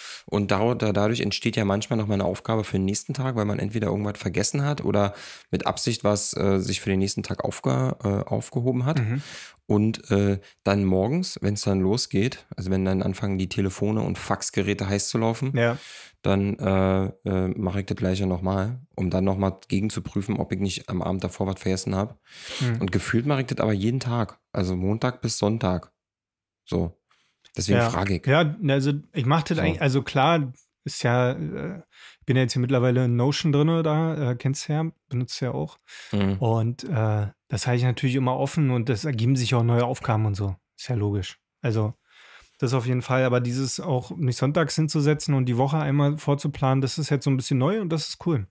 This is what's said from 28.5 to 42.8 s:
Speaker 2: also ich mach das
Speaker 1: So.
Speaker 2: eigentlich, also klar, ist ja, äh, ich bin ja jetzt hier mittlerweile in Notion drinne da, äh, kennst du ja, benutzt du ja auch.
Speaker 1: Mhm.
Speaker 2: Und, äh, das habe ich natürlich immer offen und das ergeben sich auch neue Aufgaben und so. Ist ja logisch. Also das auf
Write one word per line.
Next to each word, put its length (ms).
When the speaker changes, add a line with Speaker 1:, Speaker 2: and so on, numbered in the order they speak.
Speaker 2:
also 240
ich 100
mach 200
das 120
Speaker 1:
So. 60
Speaker 2:
eigentlich, 180
also 220
klar, 500
ist 160
ja, 300
äh, 460
ich 60
bin 100
ja 60
jetzt 100
hier 80
mittlerweile 460
in 100
Notion 360
drinne 300
da, 500
äh, 40
kennst 320
du 60
ja, 100
benutzt 320
du 60
ja 60
auch. 260
Speaker 1:
Mhm. 260
Speaker 2:
Und, 460
äh, 440
das 200
habe 80
ich 80
natürlich 320
immer 200
offen 340
und 180
das 160
ergeben 320
sich 180
auch 80
neue 220
Aufgaben 420
und 80
so. 220
Ist 120
ja 80
logisch. 420
Also 320
das 160
auf 120